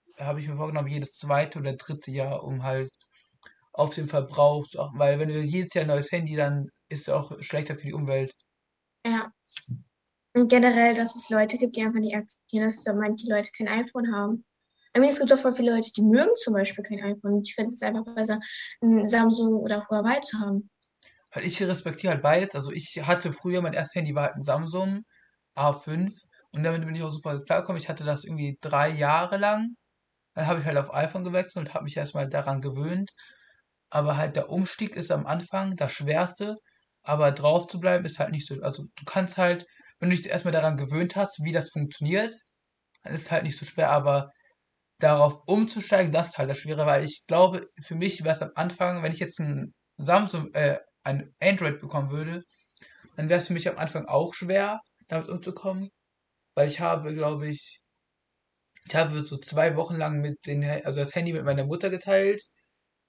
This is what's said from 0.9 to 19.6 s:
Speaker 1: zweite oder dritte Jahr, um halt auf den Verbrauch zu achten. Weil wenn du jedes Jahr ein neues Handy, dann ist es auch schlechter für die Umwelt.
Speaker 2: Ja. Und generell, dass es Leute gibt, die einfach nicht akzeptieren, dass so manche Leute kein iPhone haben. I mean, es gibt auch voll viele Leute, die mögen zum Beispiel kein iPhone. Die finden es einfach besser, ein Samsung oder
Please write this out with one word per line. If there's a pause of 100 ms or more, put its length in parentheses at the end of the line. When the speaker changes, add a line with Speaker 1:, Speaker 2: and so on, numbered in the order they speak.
Speaker 1:
zweite
oder
dritte
Jahr,
um
halt (840)
auf
den
Verbrauch
zu
achten.
Weil
wenn
du
jedes
Jahr
ein
neues
Handy,
dann (200)
ist
es
auch
schlechter
für
die
Umwelt. (720)
Speaker 2:
Ja. (1040)
Und
generell,
dass
es
Leute
gibt,
die
einfach
nicht
akzeptieren,
dass
so
manche
Leute
kein
iPhone
haben. (520)
I
mean,
es
gibt
auch
voll
viele
Leute,
die
mögen
zum
Beispiel
kein
iPhone.
Die
finden
es
einfach (100)
besser, (400)
ein
Samsung
oder